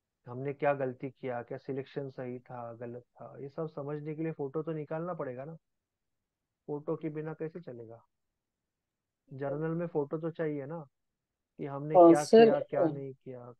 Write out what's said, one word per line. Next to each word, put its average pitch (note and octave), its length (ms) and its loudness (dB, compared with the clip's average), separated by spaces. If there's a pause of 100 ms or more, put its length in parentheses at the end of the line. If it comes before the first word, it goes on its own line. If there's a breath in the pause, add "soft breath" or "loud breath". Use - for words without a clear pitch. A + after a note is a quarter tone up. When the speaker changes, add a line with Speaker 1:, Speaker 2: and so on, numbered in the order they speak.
(260)
Speaker 1:
हमने B2+ 260 -8
क्या C#3+ 220 0
गलती C3 360 -6
किया, A#2+ 320 -8
क्या C3+ 160 -12
selection C3+ 520 -8
सही B2+ 280 -10
था, A#2+ 340 -14
गलत A#2+ 300 -14
था, - 380 -20
ये C#3 80 -12
सब D#3+ 180 -8
समझने D3+ 480 -8
के D#3 80 -8
लिए D#3+ 100 -4
फोटो D3+ 300 -6
तो E3 100 -6
निकालना D#3+ 420 -6
पड़ेगा C3+ 300 -8
ना। E3 100 -14 (1120)
फोटो D3+ 300 -6
के D#3+ 140 -6
बिना D#3 240 -8
कैसे D#3+ 260 -10
चलेगा? A#2 440 -16 (1300)
जर्नल C#3+ 380 -6
में E3+ 160 -4
फोटो D#3 320 -2
तो D#3+ 120 -6
चाहिए D3+ 360 -6
ना। D#3 200 -12 (760)
कि D3 40 -6
हमने C#3+ 280 -2
Speaker 2:
और E3+ 200 12
Speaker 1:
क्या D3 100 4
Speaker 2:
सर, A3+ 200 10
Speaker 1:
किया, D3 160 6
क्या - 200 -2
Speaker 2:
अ, E3 80 4
Speaker 1:
नहीं C#3 260 -8
किया, B2 460 -16